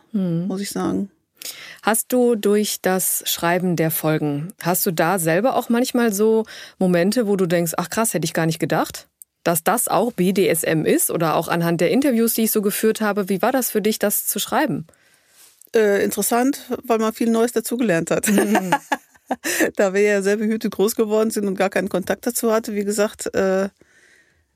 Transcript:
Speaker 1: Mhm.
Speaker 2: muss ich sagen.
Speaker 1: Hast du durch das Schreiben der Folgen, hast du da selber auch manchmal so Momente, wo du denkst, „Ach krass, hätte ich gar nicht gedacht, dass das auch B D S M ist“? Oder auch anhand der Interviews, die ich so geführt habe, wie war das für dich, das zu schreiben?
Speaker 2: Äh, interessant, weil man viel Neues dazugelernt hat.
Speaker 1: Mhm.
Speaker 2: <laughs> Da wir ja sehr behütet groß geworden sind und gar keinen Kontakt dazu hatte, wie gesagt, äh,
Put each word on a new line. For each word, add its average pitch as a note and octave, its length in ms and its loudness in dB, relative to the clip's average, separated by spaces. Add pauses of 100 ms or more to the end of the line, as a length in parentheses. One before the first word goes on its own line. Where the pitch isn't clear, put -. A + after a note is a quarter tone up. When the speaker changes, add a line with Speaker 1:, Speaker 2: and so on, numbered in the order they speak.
(120)
Speaker 1:
Mhm. F3+ 360 0
Speaker 2:
muss F#3+ 140 -4
ich G3 80 -8
sagen. F#3+ 400 -4 (720)
Speaker 1:
Hast A3 300 0
du A#3+ 220 4
durch G#3 480 0
das F#3 440 0
Schreiben F3 500 0
der D#3+ 140 2
Folgen, D#3 640 -2 (100)
hast F3+ 220 0
du G3+ 60 0
da F3 280 2
selber E3+ 360 0
auch B3 140 -2
manchmal A#3+ 440 0
so A3 320 2 (340)
Momente, F#3+ 500 2
wo G3+ 80 2
du F#3 100 0
denkst, E3+ 300 0
„Ach F3 140 -4
krass, A3+ 240 -2
hätte E3+ 100 -2
ich E3 100 -6
gar E3 120 0
nicht D#3+ 120 -2
gedacht, - 480 -4 (380)
dass E3+ 200 0
das E3+ 240 0
auch G#3 240 0
B F3+ 220 2
D G3 140 2
S D#3+ 160 0
M D#3+ 200 0
ist“? - 260 2
Oder D#3+ 260 0
auch E3 120 0
anhand E3+ 320 0
der F3 100 2
Interviews, A#3 440 2
die A3+ 100 0
ich G#3+ 60 2
so A3 100 0
geführt G#3 400 0
habe, G3+ 300 -2
wie F#3 100 0
war A#3 120 2
das C4 180 0
für A3 100 -2
dich, G#3+ 180 0
das - 280 -2
zu - 140 -4
schreiben? G#3 460 -2 (880)
Speaker 2:
Äh, G3+ 300 4
interessant, A#3+ 600 0 (180)
weil A3+ 140 0
man A3 160 -2
viel A#3 160 0
Neues A3+ 220 2
dazugelernt A3 580 0
hat. - 180 0
Speaker 1:
Mhm. G3+ 520 2
Speaker 2:
<laughs> - 20 -18 (960)
Da G3 160 2
wir G3 80 2
ja G#3 220 4
sehr G3+ 160 2
behütet A3 340 -2
groß G3+ 240 0
geworden A3 340 2
sind G#3 160 -2
und F#3+ 80 -2
gar F#3+ 140 0
keinen F#3+ 220 -2
Kontakt F#3 360 -4
dazu A#3+ 240 0
hatte, A3 240 0
wie G3+ 100 -2
gesagt, G#3 500 -2
äh, F#3+ 340 0 (880)